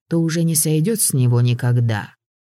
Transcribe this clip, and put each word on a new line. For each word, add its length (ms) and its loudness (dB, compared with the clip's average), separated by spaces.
то 100 0
уже 240 0
не 120 0
сойдет 440 0
с 140 -2
него 260 2
никогда. 720 0